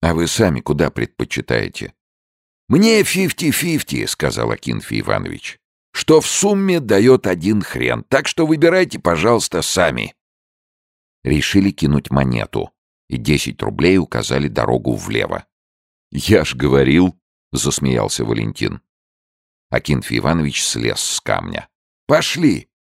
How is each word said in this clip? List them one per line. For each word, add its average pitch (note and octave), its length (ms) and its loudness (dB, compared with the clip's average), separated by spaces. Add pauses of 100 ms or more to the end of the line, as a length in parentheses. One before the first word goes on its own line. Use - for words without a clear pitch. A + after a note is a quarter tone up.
«А E2+ 120 0
вы E2 140 0
сами E2+ 340 2
куда D2 280 0
предпочитаете?» A#1 1040 -6 (760)
«Мне G#3+ 360 4
фифти-фифти», — D#3 1040 -2
сказал A1+ 440 -4
Акинфий G#1+ 500 -6
Иванович. G1+ 580 -6 (320)
«Что D#3 300 4
в - 60 -6
сумме G3 520 0
дает A#2 480 4
один F#2 340 0
хрен, B1 420 -4
так C3 240 0
что - 180 0
выбирайте, E3 540 2
пожалуйста, F2+ 600 0
сами». C#2 540 -2 (1080)
Решили E2+ 480 2
кинуть C#2+ 400 0
монету, B1 600 -2 (380)
и - 80 -6
десять A#1+ 440 -2
рублей C2+ 360 2
указали C2+ 500 -2
дорогу A#1 480 -2
влево. G1+ 500 -6 (680)
«Я D#2 340 2
ж C2+ 100 -6
говорил», — C#2 640 4 (320)
засмеялся B1+ 720 -2
Валентин. A1 580 -4 (880)
Акинфий B1+ 500 -2
Иванович D2 440 -2
слез A1+ 360 -4
с - 200 -4
камня. G1+ 480 -6 (400)
«Пошли!» D3+ 640 2 (120)